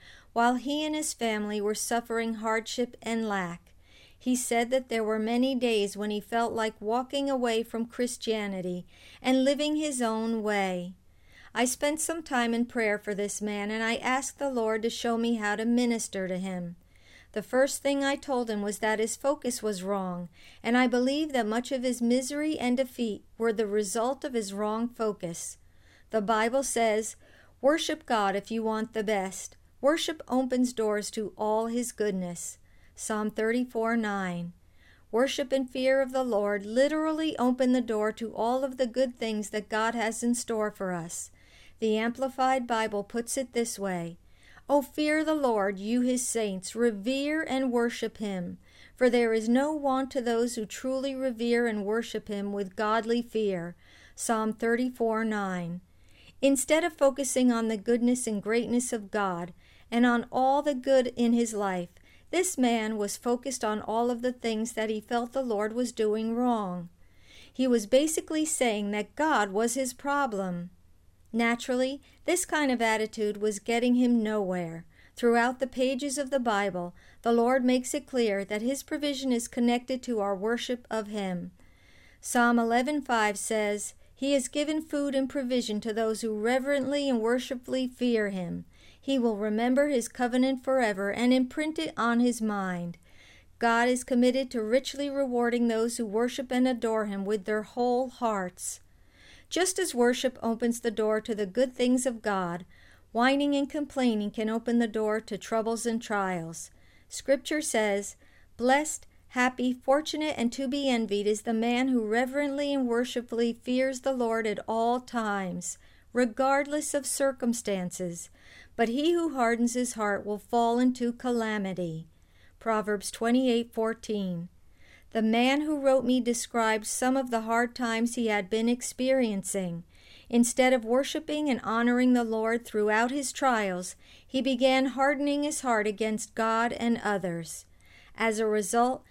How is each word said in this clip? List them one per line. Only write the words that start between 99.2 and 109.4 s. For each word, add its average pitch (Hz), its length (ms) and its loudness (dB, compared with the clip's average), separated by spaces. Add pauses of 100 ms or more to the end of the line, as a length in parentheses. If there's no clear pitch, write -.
Just 370 280 0
as 359 160 -2
worship 247 480 2
opens 233 380 0
the 233 100 -2
door 214 320 0
to 226 120 -4
the 202 120 -2
good 254 280 0
things 247 300 2
of 233 160 -2
God, 180 460 -2 (460)
whining 277 420 2
and 277 160 0
complaining 247 600 0
can 220 200 -4
open 233 280 0
the 233 80 4
door 214 360 0
to 202 160 -8
troubles 226 480 -2
and 226 160 -2
trials. 185 680 -4 (380)
Scripture 285 540 0
says, 208 540 0 (420)
"Blessed, 269 480 0 (220)
happy, 254 440 0